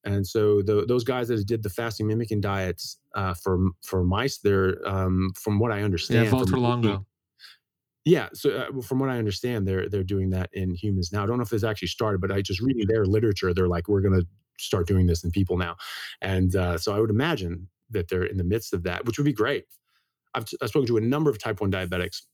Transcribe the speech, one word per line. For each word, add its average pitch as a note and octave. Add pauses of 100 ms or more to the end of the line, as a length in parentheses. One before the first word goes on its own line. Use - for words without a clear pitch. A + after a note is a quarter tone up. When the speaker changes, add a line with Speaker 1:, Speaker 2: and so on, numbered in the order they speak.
Speaker 1:
And G2+
so G#2
tho-, G#2
those B2
guys B2
that G#2+
did A2+
the G2+
fasting A2+
mimicking A2
diets, G2 (160)
uh, F#2+
for, F#2 (260)
for F#2
mice, G#2
they're, F#2+ (100)
um, F#2+
from G#2
what A#2
I G#2
understand, G#2+
Speaker 2:
Yeah, G#2+
Speaker 1:
from B2+
Speaker 2:
Valter C3
Longo. A#2+
Speaker 1:
looking G2 (1000)
Yeah. D3
So, -
uh, B2+
from C3
what C3+
I B2
understand, G#2+
they're, F#2+
they're G2
doing F#2+
that F#2
in F#2
humans F#2
now. G2+
I -
don't A#2+
know B2
if A2+
it's G#2+
actually A2
started, G#2
but G2
I G2
just G2
reading A#2+
their A2
literature, G2
they're F2+
like, E2+
"We're G2+
gonna F#2+ (340)
start F2
doing F#2
this E2
in E2+
people F#2
now." F2 (440)
And, F#2
uh, F2+
so G2+
I G#2+
would A2
imagine G#2 (240)
that F#2
they're F#2
in G2+
the F2+
midst G#2+
of F2
that, F2+
which A2+
would C#3+
be D3
great. A2 (680)
I've, B2 (160)
I've A#2
spoken C3+
to A#2
a G#2+
number C#3+
of G#2+
type G#2+
one G2
diabetics F#2 (120)